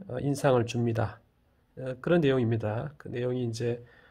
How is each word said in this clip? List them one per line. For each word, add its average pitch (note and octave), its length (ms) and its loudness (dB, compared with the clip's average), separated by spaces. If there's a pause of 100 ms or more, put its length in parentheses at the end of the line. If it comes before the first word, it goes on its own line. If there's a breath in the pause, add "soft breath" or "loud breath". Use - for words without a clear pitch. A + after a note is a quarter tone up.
어, B2+ 100 -6
인상을 C3 460 4
줍니다. A#2 560 -2 (560)
어, C3 220 -8
그런 E3+ 220 2
내용입니다. A#2+ 760 0
그 - 120 -14
내용이 B2 360 -4
이제, A#2+ 380 -4 (280 soft breath)